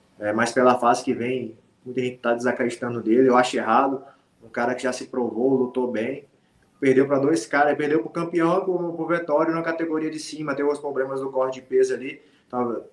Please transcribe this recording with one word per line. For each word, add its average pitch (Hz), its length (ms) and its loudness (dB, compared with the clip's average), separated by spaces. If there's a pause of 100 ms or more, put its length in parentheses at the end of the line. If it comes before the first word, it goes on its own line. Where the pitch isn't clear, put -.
(180)
É, 104 140 -4
mas 117 200 0
pela 127 260 4
fase - 260 2
que 131 80 -2
vem, 117 460 -6 (260)
muita 127 160 -6
gente 123 180 -4
tá 117 160 0
desacreditando 120 680 -4
dele. 120 260 6
Eu 123 80 6
acho 127 200 2
errado. 127 440 2 (420)
Um 117 60 -20
cara 120 280 -2
que - 80 -12
já 127 80 0
se - 160 -10
provou, 123 480 0
lutou 123 340 0
bem. 120 340 -6 (560)
Perdeu 135 280 4
pra 139 100 2
dois 147 260 2
caras, 147 320 2
perdeu 151 240 2
pro 165 100 -8
campeão, 170 540 0
pro, 175 280 -2
pro 165 140 -6
Vettori 165 440 0
na 165 120 -2
categoria 165 460 -2
de 156 120 -8
cima. 151 340 -6
Teve 143 160 0
os 143 80 -2
problemas 135 420 -4
do 135 80 -6
corte 131 320 -4
de - 60 -20
peso 131 260 2
ali, 127 300 -8 (260)
tava, 120 440 -4